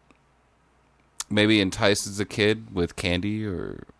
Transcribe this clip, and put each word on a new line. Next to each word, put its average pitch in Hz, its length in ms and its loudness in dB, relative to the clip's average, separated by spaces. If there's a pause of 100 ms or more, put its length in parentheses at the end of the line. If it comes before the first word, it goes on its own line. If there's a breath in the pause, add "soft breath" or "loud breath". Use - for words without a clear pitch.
(1300)
maybe 107 300 4
entices 101 580 2
the 104 80 -2
kid 110 480 0
with 87 220 0
candy 101 500 -2
or 50 380 -8 (160)